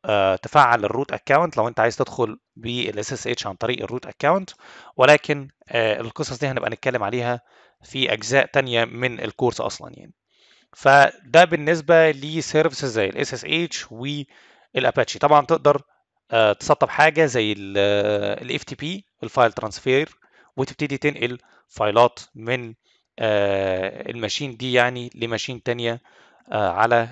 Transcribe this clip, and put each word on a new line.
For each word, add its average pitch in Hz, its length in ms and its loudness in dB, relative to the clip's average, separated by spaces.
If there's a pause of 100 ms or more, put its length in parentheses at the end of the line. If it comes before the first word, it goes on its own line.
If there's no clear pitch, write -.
آه، 98 300 2
تفعل 120 500 4
الروت 117 260 -4
أكاونت 147 460 0
لو 113 100 0
أنت 113 120 -4
عايز 113 160 2
تدخل 117 440 -4 (160)
بال 117 440 -8
اس 107 140 -8
اس - 140 -10
اتش 120 200 -6
عن 95 80 -10
طريق 120 280 -4
الروت 117 220 -10
أكاونت، 165 440 -2 (480)
ولكن، 143 520 4 (180)
آه، 113 340 -2
القصص 117 360 -8
دي 139 100 -4
هنبقى 127 220 -4
نتكلم 120 340 -4
عليها 120 380 -4 (420)
في 123 300 -2
أجزاء 113 320 0
تانية 120 400 0
من 120 340 -6
الكورس 113 420 -4
أصلًا 110 320 -8
يعني. - 200 -20 (640)
فده 139 680 6
بالنسبة 160 680 4
لسيرفيسز 151 800 -2
زي 104 180 0
ال - 80 -8
اس 135 160 -4
اس 117 120 -12
اتش 160 460 -4
والأباتشي. 131 1300 -6
طبعًا 147 260 4
تقدر، 147 360 2 (500)
آه، 110 220 4
تسطب - 360 2
حاجة 156 360 4
زي 113 260 0
ال، 101 260 -8
آه، 101 640 0
ال 123 140 -6
اف 135 80 -6
تي - 120 -12
بي، 180 300 -10 (180)
الفايل 117 280 2
ترانسفير، 131 680 -4 (400)
وتبتدي 135 400 -6
تنقل 123 420 -2 (280)
فايلات 107 520 2 (160)
من، 117 380 -8 (460)
آه، 101 920 -2
الماشين 120 460 -8
دي 123 160 -6
يعني 123 420 0
لماشين 117 480 -8
تانية، 120 380 -6 (500)
آه، 104 180 0
على 113 420 2